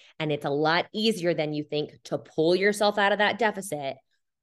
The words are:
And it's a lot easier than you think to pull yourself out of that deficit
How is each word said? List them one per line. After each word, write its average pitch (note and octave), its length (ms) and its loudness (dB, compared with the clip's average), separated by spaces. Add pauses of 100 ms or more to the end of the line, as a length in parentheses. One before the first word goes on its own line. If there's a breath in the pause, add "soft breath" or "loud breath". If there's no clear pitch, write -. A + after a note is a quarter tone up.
(200 soft breath)
And D#3 120 -2
it's D3 140 -2
a C#3+ 60 -2
lot D#3 420 2
easier F3 420 0
than D3+ 180 -2
you D3+ 100 -4
think D3 280 -6 (140)
to D3+ 120 -6
pull E3 380 0
yourself G#3 420 2
out G3+ 140 4
of G3+ 80 2
that G#3 180 2
deficit F#3+ 600 -4 (460)